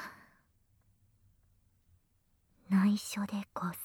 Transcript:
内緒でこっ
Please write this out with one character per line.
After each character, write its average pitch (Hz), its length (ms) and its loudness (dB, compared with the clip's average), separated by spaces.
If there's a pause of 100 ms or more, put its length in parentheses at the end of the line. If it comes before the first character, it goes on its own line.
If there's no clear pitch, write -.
(2750)
内 196 260 6
緒 202 300 -6
で 202 260 -6
こ - 140 -6
っ 170 80 -4 (100)